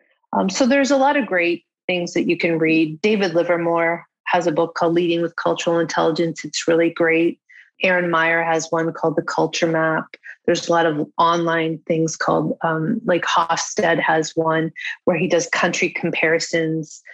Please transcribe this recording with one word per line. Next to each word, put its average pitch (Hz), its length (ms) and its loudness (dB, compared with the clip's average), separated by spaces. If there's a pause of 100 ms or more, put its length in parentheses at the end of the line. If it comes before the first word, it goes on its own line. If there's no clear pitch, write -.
(340)
Um, 196 140 0
so 254 180 0
there's 269 240 2
a 285 60 4
lot 277 200 2
of 254 100 0
great 175 380 -2 (220)
things 180 280 -2
that - 140 0
you 170 80 2
can 170 220 0
read. 160 440 2
David 202 320 0
Livermore 170 720 0 (220)
has 180 200 0
a 170 60 2
book 160 220 0
called 170 200 0
Leading 170 280 2
with 165 140 -4
Cultural 170 420 0
Intelligence. 165 640 0
It's - 220 -8
really 165 240 2
great. 165 480 0 (440)
Aaron 180 280 2
Meyer 165 320 2
has 165 280 0
one 165 220 0
called 160 240 -2
The 170 60 0
Culture 160 440 -2
Map. 160 380 0 (420)
There's 170 220 0
a 170 40 0
lot 165 140 4
of 156 200 -2 (120)
online 165 680 0
things 160 300 0
called, 165 460 0
um, 160 420 -2
like 175 200 0
Hofstede 165 760 0
has 160 340 0
one 160 380 0 (320)
where 180 120 2
he 165 120 0
does 165 200 2
country - 420 0
comparisons 160 1120 -2 (120)